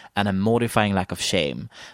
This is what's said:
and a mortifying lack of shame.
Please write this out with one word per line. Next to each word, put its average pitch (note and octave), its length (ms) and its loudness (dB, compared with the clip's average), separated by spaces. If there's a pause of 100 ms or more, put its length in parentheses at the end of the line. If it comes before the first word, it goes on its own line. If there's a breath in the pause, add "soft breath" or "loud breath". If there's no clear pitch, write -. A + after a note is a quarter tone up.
(140 loud breath)
and G2+ 140 0
a G2 40 0
mortifying G#2+ 640 2
lack F#2 160 0
of F#2+ 100 -6
shame. D#2 500 -2 (240 loud breath)